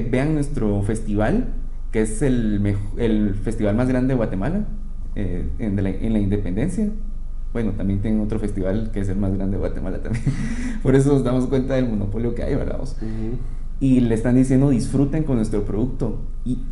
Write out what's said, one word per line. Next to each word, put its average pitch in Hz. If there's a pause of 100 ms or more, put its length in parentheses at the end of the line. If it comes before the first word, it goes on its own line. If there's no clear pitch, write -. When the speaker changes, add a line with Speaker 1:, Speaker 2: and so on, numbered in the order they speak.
Speaker 1:
"Vean 135
nuestro 104
festival, 110 (400)
que 110
es -
el 117
mej-, 101 (200)
el 107
festival 104
más 127
grande 127
de 127
Guatemala, 110 (500)
eh, 90 (120)
en, 104
de 101
la, 95
en 110
la 110
Independencia". 104 (640)
Bueno, 113
también 98
tienen 110
otro 107
festival 107
que 101
es 98
el 95
más 98
grande 95
de 101
Guatemala 92
también. - (280)
<laughs> -
Por 127
eso 139
nos 131
damos 123
cuenta 135
del 127
monopolio 110
que -
hay, -
¿verdad, -
vos? -
Speaker 2:
Ujú. 110 (420)
Speaker 1:
Y 131
le 117
están 123
diciendo, 131
"Disfruten 139
con 139
nuestro 104
producto", 107 (260)
y 123 (120)